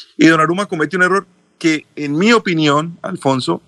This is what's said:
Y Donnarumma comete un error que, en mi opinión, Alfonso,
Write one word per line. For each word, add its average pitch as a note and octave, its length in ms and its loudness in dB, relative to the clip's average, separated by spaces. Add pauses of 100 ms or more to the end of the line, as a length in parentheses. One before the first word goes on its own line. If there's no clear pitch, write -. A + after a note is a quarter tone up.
(160)
Y D#3 120 4
Donnarumma E3 400 2
comete D#3 280 -4
un F3+ 80 0
error F#3+ 240 0 (320)
que, D#3+ 260 -2 (100)
en D3 220 -4
mi G3+ 160 2
opinión, E3 680 0
Alfonso, C#3 680 -4